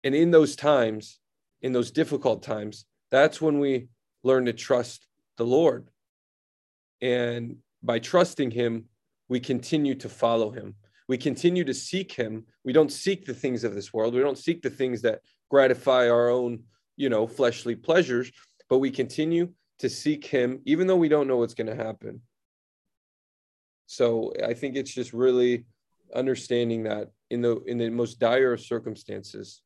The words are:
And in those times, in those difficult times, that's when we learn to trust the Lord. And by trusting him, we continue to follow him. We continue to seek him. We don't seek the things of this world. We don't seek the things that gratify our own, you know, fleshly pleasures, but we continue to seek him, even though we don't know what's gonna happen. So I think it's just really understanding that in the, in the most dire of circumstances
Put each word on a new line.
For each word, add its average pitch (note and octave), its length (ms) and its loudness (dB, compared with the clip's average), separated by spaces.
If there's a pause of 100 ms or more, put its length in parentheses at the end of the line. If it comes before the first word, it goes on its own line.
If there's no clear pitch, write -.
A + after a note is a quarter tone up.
And C3+ 100 0
in E3+ 160 4
those D#3 240 6
times, A2+ 640 0 (440)
in C3 100 -2
those A#2+ 180 0
difficult C3+ 520 0
times, G#2+ 420 -10 (260)
that's D3 300 4
when D3+ 180 2
we C3 300 -2 (340)
learn C3 220 4
to A#2+ 80 0
trust - 540 -4 (320)
the A#2 80 -2
Lord. B2+ 420 2 (1120)
And A#2+ 560 -2 (260)
by A#2 180 0
trusting D3+ 500 2
him, A#2 340 -2 (440)
we B2 120 -2
continue C3+ 560 -2
to A#2+ 140 -12
follow A2+ 400 0
him. G#2 240 -14 (340)
We C3 100 0
continue F3 460 0
to C3 100 -2
seek F#3 380 -6
him. A2 320 -6 (200)
We C3 80 -4
don't D3 200 4
seek F#3+ 320 -4
the B2 100 -10
things A#2+ 300 -4
of G#2 100 -4
this G2 180 -10
world. A2+ 220 -2
We B2+ 60 2
don't C#3 180 0
seek E3+ 240 -4
the B2+ 80 -4
things B2 320 -4
that A2 180 0 (300)
gratify B2+ 580 4
our A#2+ 220 4
own, A#2+ 320 -2 (340)
you C3+ 140 -2
know, A2 160 2
fleshly A#2+ 480 -2
pleasures, B2+ 560 0 (400)
but C3 80 6
we C3+ 120 2
continue D#3+ 600 -2 (300)
to B2+ 100 -2
seek D3 340 -4
him, B2+ 400 -2
even D#3 220 2
though F#3 100 4
we E3 120 4
don't D3 180 4
know C3 100 2
what's A#2 180 0
gonna A2+ 200 -6
happen. A2 480 -10 (1600)
So A#2 460 -2 (100)
I A#2 120 -4
think C3 220 -6
it's C3+ 180 -6
just A#2+ 180 -8
really B2 540 2 (480)
understanding A#2+ 680 -2
that G#2+ 260 -6 (180)
in A#2+ 140 -4
the, A#2 220 0
in A#2+ 120 -6
the A#2 140 -2
most A#2 280 -4
dire B2 360 4
of - 60 -8
circumstances - 1040 -10